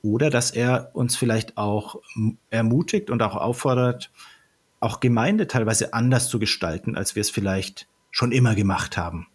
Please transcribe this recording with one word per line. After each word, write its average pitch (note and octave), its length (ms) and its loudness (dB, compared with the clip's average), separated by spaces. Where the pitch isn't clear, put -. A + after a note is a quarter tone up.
oder B2 280 2
dass A#2+ 200 2
er B2 440 0
uns B2 220 -2
vielleicht A2+ 420 0
auch G#2 380 -2
m-, A2 220 -2
ermutigt A#2 600 0
und A#2+ 120 0
auch G#2+ 140 0
auffordert, B2 760 0
auch - 200 -2
Gemeinde C3 460 2
teilweise A2 460 0
anders B2 360 2
zu A#2+ 100 -2
gestalten, F2 580 -4
als F#2+ 200 -4
wir G#2+ 40 -2
es G#2 100 -2
vielleicht G2 560 -4
schon - 220 -2
immer A#2+ 220 4
gemacht G2 420 0
haben. E2 380 -6